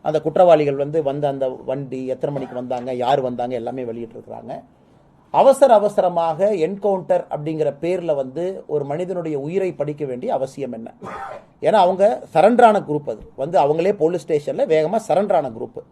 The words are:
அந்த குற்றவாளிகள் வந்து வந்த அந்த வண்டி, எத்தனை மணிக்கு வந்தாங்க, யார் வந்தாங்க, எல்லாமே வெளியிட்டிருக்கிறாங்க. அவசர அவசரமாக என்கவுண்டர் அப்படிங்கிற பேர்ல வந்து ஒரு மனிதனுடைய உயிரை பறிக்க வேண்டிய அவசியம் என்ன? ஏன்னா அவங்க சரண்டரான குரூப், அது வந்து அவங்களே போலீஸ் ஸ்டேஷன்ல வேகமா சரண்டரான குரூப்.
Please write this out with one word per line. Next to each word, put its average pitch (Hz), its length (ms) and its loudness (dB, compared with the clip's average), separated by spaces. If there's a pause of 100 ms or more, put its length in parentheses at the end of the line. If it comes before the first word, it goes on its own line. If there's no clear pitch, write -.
அந்த 151 200 -2
குற்றவாளிகள் 156 540 4
வந்து 147 280 -2
வந்த 143 240 -2
அந்த 135 220 -2 (160)
வண்டி, 131 420 -6
எத்தனை 143 280 -4
மணிக்கு 127 200 -8
வந்தாங்க, 123 380 -6
யார் 127 280 0
வந்தாங்க, 123 340 -4
எல்லாமே 123 280 -6
வெளியிட்டிருக்கிறாங்க. 113 800 -12 (680)
அவசர 247 420 6
அவசரமாக 180 720 2
என்கவுண்டர் 190 840 0
அப்படிங்கிற 147 520 -4
பேர்ல 170 340 -2
வந்து 156 520 -6
ஒரு 147 180 -2
மனிதனுடைய 165 540 -6
உயிரை 175 340 -4
பறிக்க 147 320 -6
வேண்டிய 127 280 -6
அவசியம் 131 380 -6
என்ன? 113 220 -14 (680)
ஏன்னா 165 120 2
அவங்க 196 500 4 (100)
சரண்டரான 214 500 6
குரூப், 147 260 -4
அது 107 260 -10
வந்து 165 240 0
அவங்களே 165 340 2
போலீஸ் 170 340 0
ஸ்டேஷன்ல 151 380 -2
வேகமா 160 420 2
சரண்டரான 160 440 2
குரூப். 120 300 -12 (100)